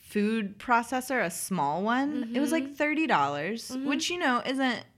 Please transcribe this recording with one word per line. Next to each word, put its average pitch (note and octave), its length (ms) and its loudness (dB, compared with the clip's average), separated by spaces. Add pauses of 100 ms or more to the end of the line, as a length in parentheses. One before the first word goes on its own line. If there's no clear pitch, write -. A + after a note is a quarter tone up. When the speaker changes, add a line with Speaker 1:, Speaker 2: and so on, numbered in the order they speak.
Speaker 1:
food G#3 580 0
processor, B3 640 0
a E3+ 60 -2
small E3 520 -2
one. B3 520 0
It B3+ 60 2
was, D4 120 2
like, D#4+ 120 0
Speaker 2:
Mm-hmm. C#4+ 100 -10
Speaker 1:
thirty D4+ 320 0
dollars, D3+ 640 0
Speaker 2:
Mm-hmm. C4 180 -6
Speaker 1:
which, D4+ 220 0
you F4+ 80 -4
know, C4+ 280 2
isn't C4 380 0 (140)